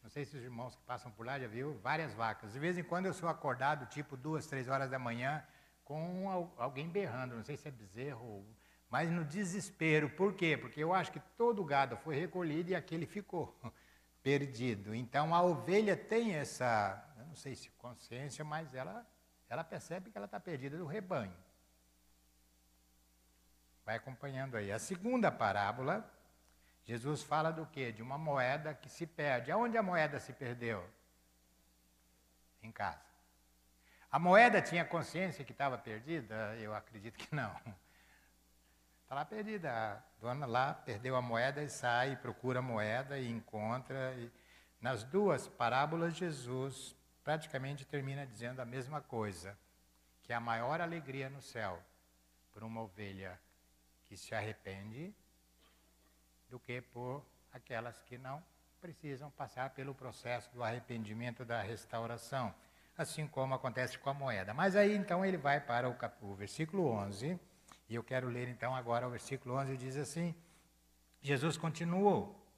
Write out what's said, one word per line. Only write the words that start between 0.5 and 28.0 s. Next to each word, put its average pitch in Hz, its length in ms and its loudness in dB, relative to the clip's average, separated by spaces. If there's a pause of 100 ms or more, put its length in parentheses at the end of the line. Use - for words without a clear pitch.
que - 60 -20
passam 123 280 -8
por 110 160 -10
lá 139 140 -2
já 123 80 -4
viram 127 300 -4
várias 139 340 0
vacas. 107 400 -2
De 127 60 -8
vez 175 200 2
em 170 60 -4
quando 180 220 0
eu 180 80 0
sou 170 140 -2
acordado, 139 580 0
tipo, 143 300 -8
duas, 147 300 -2
três 131 220 -4
horas 135 220 2
da 131 80 -2
manhã, 127 440 -2 (400)
com 180 480 -4
al-, 175 280 -2
alguém 135 300 -2
berrando, 131 460 -2
não 110 80 -6
sei 143 140 -6
se - 100 -12
é 147 40 -8
bezerro, 113 760 -10 (420)
mas 156 220 2
no 170 140 2
desespero. 160 840 2
Por 196 240 4
quê? 160 220 4
Porque 120 220 -8
eu 160 160 2
acho 175 160 2
que 151 100 -10 (160)
todo 233 240 4
o 185 40 0
gado 135 320 4
foi 151 200 -2
recolhido 170 540 0
e 180 60 4
aquele 160 300 -2
ficou 185 560 -6
<laughs> - 600 -16
perdido. 123 720 2
Então, 139 400 2
a 175 80 8
ovelha 180 540 4
tem 220 380 2
essa, 110 680 2 (160)
eu 127 80 -16
não 160 80 -14
sei 131 220 -10
se - 140 -16
consciência, 123 720 -10
mas 151 280 -6
ela, 175 320 -6 (440)
ela 147 160 -4
percebe 185 460 -8
que - 60 -12
ela 202 120 -6
tá 208 100 -8
perdida 147 400 -6
do 175 80 -6
rebanho. 151 480 -2 (2500)
Vai 110 120 -2
acompanhando 131 600 -6
aí. 101 140 -2
A 107 80 0
segunda 196 520 2
parábola, 117 800 2 (760)
Jesus 120 380 -2
fala 156 280 4
do 160 160 -4
quê? 127 240 -4
De 110 120 -8